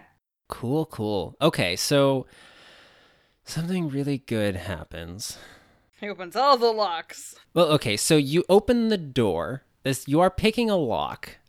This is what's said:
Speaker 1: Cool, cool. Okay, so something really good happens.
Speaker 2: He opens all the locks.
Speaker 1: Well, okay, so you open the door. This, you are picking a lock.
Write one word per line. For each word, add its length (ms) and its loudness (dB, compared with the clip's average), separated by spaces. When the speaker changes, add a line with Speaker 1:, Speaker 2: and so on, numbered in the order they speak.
Speaker 1:
Cool, 380 -4
cool. 560 -4
Okay, 340 2
so 500 2
something 440 -4
really 300 -2
good 360 -2
happens. 840 -10
Speaker 2:
He 100 -10
opens 260 -12
all 220 6
the 140 2
locks. 640 -6
Speaker 1:
Well, 200 6
okay, 240 2
so 200 4
you 320 2
open 400 4
the 80 2
door. 640 -2
This, 240 -4
you 120 2
are 100 6
picking 400 0
a 80 0
lock. 600 -4